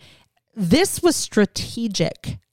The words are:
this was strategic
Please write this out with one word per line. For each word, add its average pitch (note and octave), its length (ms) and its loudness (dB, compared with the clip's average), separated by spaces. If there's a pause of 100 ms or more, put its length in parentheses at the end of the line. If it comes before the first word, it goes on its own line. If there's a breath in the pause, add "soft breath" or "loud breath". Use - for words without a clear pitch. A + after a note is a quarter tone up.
(540 soft breath)
this A3+ 480 2
was E4 140 4
strategic - 1200 -2 (140)